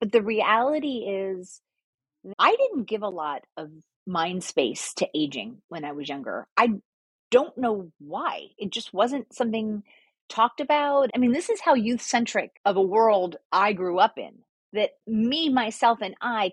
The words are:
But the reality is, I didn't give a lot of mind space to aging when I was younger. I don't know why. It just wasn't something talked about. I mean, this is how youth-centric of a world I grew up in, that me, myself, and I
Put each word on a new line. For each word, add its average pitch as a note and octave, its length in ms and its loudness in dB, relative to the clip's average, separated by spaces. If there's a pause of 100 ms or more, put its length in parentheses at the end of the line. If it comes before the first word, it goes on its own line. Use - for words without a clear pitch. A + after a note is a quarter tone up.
But G#3+ 120 -2
the A3+ 100 4
reality A#3 840 0
is, F#3+ 560 -8 (760)
I D#4+ 180 4
didn't A4 320 -2
give G#3 140 -4
a G#3+ 60 -4
lot D3 360 -6 (120)
of D#3 140 -12 (360)
mind F3+ 380 -4
space - 500 -2
to - 200 -2
aging C#3 540 -6
when D#3+ 160 -12
I D3 80 -8
was C#3+ 160 -10
younger. B2 380 -8 (100)
I A3+ 180 4 (560)
don't B3+ 260 4
know G#3+ 420 -2
why. D3 500 -8 (100)
It G3 120 -8
just - 220 -10
wasn't A#3+ 420 -2
something A3 480 -4 (460)
talked A#3 320 0
about. C#4+ 540 2
I - 40 -2
mean, B3 140 4
this F4 180 -2
is G#4 100 -2
how D#4+ 140 4
youth-centric A#3 800 0 (120)
of G3 120 2
a G3 60 6
world F#3+ 540 4 (160)
I G3 220 4
grew F3+ 240 -2
up G#3+ 200 4
in, F#2+ 200 -12 (340)
that G3+ 180 0 (160)
me, A#3+ 440 0
myself, A#3 500 2
and G#3 200 -6
I A3 320 0